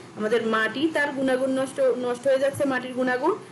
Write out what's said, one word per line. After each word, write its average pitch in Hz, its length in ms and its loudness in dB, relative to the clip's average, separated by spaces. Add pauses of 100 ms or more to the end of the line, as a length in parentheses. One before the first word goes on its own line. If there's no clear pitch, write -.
(180)
আমাদের 220 300 0
মাটি, 220 460 0
তার 294 180 0
গুণাগুণ 262 380 0
নষ্ট, 262 320 -2 (160)
নষ্ট 247 300 -2
হয়ে 269 120 4
যাচ্ছে 277 260 0
মাটির 254 280 -2
গুণাগুণ, 254 420 2 (160)